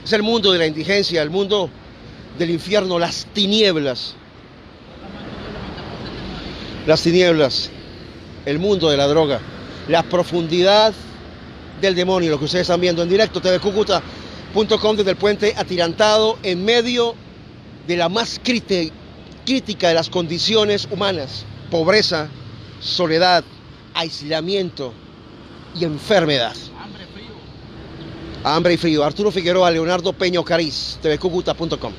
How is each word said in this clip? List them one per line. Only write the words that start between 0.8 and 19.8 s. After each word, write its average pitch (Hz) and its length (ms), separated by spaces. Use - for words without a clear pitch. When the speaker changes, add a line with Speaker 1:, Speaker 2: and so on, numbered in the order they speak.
Speaker 1:
el 151 80
mundo 190 400
del 170 100
infierno, 185 480
las 170 340
tinieblas. 190 840
Las 156 160
tinieblas, 165 680
el 143 140
mundo 180 320
de 143 80
la 139 80
droga, 143 340
la 165 140
profundidad 175 920
del 190 140
demonio, 180 380
lo 147 80
que 147 60
ustedes 175 180
están 175 180
viendo 170 220
en 170 60
directo, 196 300
T 185 100
V 180 100
Cúcuta 196 420
punto 214 280
com, 214 180
desde 196 140
el 170 40
puente 208 400
atirantado 214 880
en 185 240
medio 233 480
de 175 120
la 170 120
más 220 340
criti-, 196 480
crítica 214 440